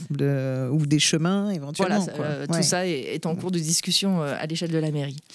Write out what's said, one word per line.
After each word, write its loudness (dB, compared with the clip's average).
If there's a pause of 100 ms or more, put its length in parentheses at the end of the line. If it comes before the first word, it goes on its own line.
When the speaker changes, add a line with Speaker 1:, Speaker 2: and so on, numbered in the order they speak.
(100)
Speaker 1:
de, 0
ou 2
des 4
chemins, 2
éventuellement, 0
Speaker 2:
Voilà, 2
ça, -6
Speaker 1:
quoi. -4
Speaker 2:
euh, -4
tout -2
Speaker 1:
Ouais. 2
Speaker 2:
ça 2
est, -2
est -6
en 0
cours -4
de 0
discussion, 0
euh, -2
à -4
l'échelle -4
de 2
la 0
mairie. -4 (160)